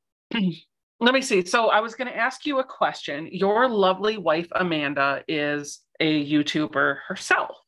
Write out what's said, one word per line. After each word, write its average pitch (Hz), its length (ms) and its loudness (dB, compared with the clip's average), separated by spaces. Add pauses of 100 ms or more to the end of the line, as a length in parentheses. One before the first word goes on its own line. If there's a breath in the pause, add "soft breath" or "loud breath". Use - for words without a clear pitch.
(120)
<clears throat> - 880 -6
let 247 140 4
me 262 80 2
see. 196 240 2
So 233 240 2
I 214 120 4
was 226 120 -4
gonna 247 160 -8
ask 240 380 -4
you 285 100 -2
a 262 60 2
question. 156 680 -4
Your 208 380 2
lovely 196 480 2
wife, 170 380 0
Amanda, 143 720 -2
is 147 540 -4 (180)
a 151 280 2
YouTuber 147 680 0 (100)
herself. - 480 -2 (120)